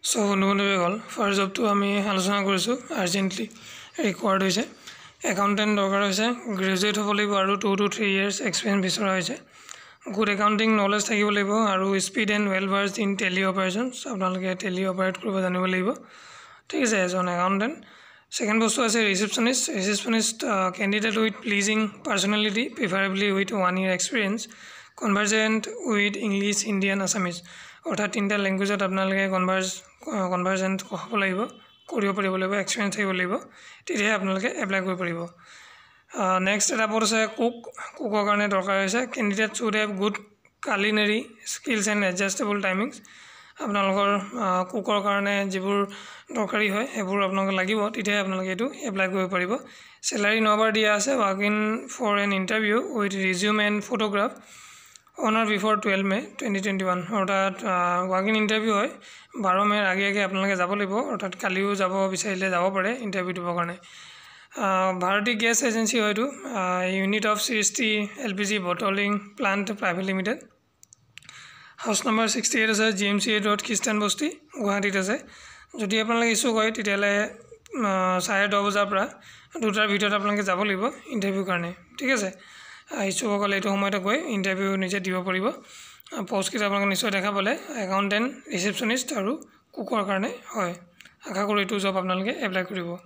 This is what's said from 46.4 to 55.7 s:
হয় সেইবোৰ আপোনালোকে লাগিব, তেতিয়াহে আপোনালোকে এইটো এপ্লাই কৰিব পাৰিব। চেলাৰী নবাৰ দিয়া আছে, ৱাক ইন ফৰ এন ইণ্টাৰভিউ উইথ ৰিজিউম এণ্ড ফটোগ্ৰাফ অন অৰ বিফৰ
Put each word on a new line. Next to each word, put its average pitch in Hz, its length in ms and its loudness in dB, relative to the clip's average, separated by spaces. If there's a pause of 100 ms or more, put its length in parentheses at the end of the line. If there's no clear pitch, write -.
হয় 208 240 -2
সেইবোৰ 202 280 0
আপোনালোকে 196 340 0
লাগিব, 202 320 0
তেতিয়াহে 208 320 0
আপোনালোকে 190 280 -2
এইটো 185 180 -2 (160)
এপ্লাই 190 260 0
কৰিব 185 200 0
পাৰিব। 185 280 0 (460)
চেলাৰী 214 380 2
নবাৰ 214 320 4
দিয়া 214 220 4
আছে, 208 200 0
ৱাক 196 260 2
ইন 214 480 0 (100)
ফৰ 208 200 2
এন 202 140 2
ইণ্টাৰভিউ 208 440 2 (180)
উইথ 202 180 0
ৰিজিউম 196 480 2
এণ্ড 208 240 2
ফটোগ্ৰাফ 214 460 0 (840)
অন 220 200 2
অৰ 226 100 2
বিফৰ 214 300 2